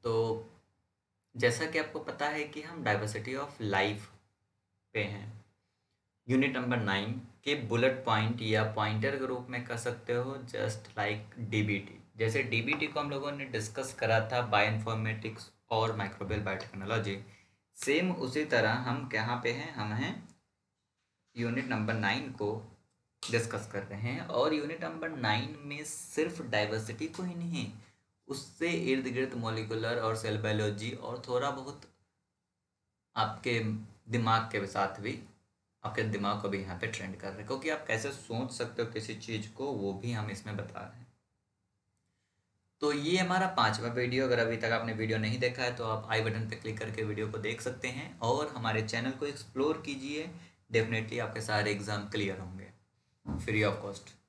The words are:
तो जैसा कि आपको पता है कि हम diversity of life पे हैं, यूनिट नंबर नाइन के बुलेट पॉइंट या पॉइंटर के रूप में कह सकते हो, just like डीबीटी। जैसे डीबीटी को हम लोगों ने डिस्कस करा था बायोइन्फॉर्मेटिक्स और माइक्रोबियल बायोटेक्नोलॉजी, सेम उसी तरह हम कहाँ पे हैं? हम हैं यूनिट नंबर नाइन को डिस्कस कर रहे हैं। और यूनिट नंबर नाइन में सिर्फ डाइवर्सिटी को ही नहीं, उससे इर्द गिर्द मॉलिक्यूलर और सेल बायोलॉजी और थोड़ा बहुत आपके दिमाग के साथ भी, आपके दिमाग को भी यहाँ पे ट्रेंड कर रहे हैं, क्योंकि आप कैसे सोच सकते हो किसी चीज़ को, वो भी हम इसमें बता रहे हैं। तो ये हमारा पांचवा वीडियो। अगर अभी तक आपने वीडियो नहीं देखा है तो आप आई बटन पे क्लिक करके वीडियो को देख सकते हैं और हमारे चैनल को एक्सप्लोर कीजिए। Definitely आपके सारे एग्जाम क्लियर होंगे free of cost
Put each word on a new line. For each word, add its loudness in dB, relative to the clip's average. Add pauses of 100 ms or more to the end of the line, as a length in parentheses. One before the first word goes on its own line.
तो 2 (840)
जैसा 4
कि 0
आपको -2
पता -2
है -2
कि -10
हम -10
diversity 0
of -10 (120)
life 2 (880)
पे 2
हैं, -6 (840)
यूनिट 4
नंबर 2
नाइन 2 (320)
के 4 (140)
बुलेट 4
पॉइंट 2
या 4 (100)
पॉइंटर 2
के -2
रूप -4
में -4
कह -4
सकते -2
हो, 0 (160)
just -2 (100)
like -2 (120)
डीबीटी। 2 (180)
जैसे 2
डीबीटी 2
को -2
हम -2
लोगों -2
ने -6
डिस्कस -4
करा 6 (140)
था 2
बायोइन्फॉर्मेटिक्स 2 (200)
और 4
माइक्रोबियल -2
बायोटेक्नोलॉजी, -2 (580)
सेम 2
उसी 0 (120)
तरह 6 (160)
हम -2
कहाँ 0
पे 2
हैं? -6
हम -2
हैं -2 (1080)
यूनिट 0
नंबर 2
नाइन 0
को -2 (600)
डिस्कस 0
कर -2
रहे -8
हैं। -2
और 2
यूनिट -2
नंबर -4
नाइन 0
में -8
सिर्फ -2
डाइवर्सिटी 0
को -6
ही -4
नहीं, -2 (560)
उससे -4 (240)
इर्द 2
गिर्द 0
मॉलिक्यूलर 0
और 2
सेल 0
बायोलॉजी 2
और -6
थोड़ा 2
बहुत -8 (1400)
आपके 2 (540)
दिमाग 6 (100)
के 0
साथ 0
भी, -4 (640)
आपके 0
दिमाग 0
को -2
भी 0
यहाँ -6
पे -4
ट्रेंड -6
कर -8
रहे -8
हैं, -10
क्योंकि -4
आप -4
कैसे 0
सोच -4
सकते -4
हो -2
किसी -4
चीज़ -6
को, -4
वो -2
भी -4
हम -2
इसमें -6
बता -8
रहे -14
हैं। -18 (1800)
तो 4
ये 2
हमारा 4 (100)
पांचवा 4
वीडियो। 2
अगर 6
अभी 4
तक 2 (100)
आपने -2
वीडियो 2
नहीं 2
देखा 2
है 0
तो -4
आप 0
आई 4
बटन 0
पे -6
क्लिक -6
करके -4
वीडियो -2
को -6
देख -4
सकते -4
हैं -8
और 2
हमारे 2
चैनल 0
को -4
एक्सप्लोर 0
कीजिए। -6 (420)
Definitely 2
आपके -2
सारे 2
एग्जाम -2
क्लियर -2
होंगे -10 (600)
free 2
of 2
cost -10 (180)